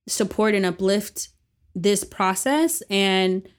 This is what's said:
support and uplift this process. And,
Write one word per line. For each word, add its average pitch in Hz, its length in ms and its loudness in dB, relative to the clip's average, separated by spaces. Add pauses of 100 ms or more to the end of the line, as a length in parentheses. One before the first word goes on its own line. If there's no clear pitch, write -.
support 214 480 0
and 196 100 2
uplift 190 640 -2 (480)
this 190 300 0
process. 269 840 0
And, 190 560 2 (140)